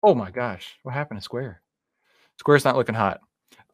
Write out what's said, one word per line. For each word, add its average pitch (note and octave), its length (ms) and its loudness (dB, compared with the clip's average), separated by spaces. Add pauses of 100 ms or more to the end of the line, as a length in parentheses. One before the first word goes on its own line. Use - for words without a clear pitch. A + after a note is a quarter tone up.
Oh G#3 100 8
my G#2 160 -2
gosh, A#2 540 -8
what C3 100 -10
happened C#3+ 260 -8
to - 40 -16
Square? A#2 380 -10 (760)
Square's D3 260 4
not C3 120 2
looking A#2+ 180 0
hot. G#2 260 -2 (540)